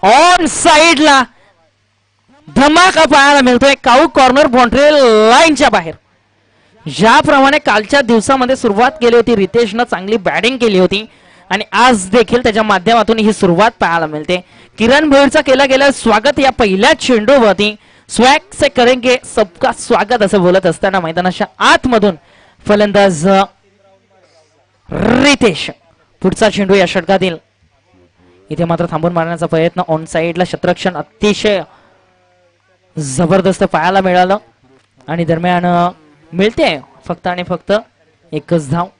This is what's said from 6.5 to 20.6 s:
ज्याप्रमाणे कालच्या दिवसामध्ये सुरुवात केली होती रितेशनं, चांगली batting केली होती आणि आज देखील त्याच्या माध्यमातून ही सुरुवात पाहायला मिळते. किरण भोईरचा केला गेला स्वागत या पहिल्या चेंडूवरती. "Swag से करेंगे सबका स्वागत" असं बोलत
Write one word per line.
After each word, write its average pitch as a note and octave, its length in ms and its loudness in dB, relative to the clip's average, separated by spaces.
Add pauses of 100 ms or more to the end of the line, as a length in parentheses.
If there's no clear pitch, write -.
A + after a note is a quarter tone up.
ज्याप्रमाणे C4+ 720 2
कालच्या A3 420 0
दिवसामध्ये B3 540 0
सुरुवात A3 360 0
केली A#3 240 0
होती A#3 200 2
रितेशनं, G#3+ 480 -2
चांगली G3+ 340 -4
batting F#3 400 -4
केली G#3+ 220 0
होती F#3+ 260 -2 (440)
आणि G3+ 220 -4
आज G#3+ 380 0
देखील A#3+ 340 0
त्याच्या A3 200 -2
माध्यमातून G#3+ 560 0
ही G#3+ 140 0
सुरुवात G3 460 0
पाहायला E3+ 260 -2
मिळते. D#3 400 -6 (320)
किरण C4+ 320 2
भोईरचा C#4 320 2
केला C4+ 240 2
गेला C4+ 260 2
स्वागत A3+ 480 -2
या C4+ 120 2
पहिल्या A3 420 0
चेंडूवरती. G#3+ 840 0 (340)
"Swag C4 300 2 (140)
से C#4+ 160 -2
करेंगे B3 540 0
सबका A#3 480 -4
स्वागत" A3 500 -2
असं G3+ 200 0
बोलत F#3 240 2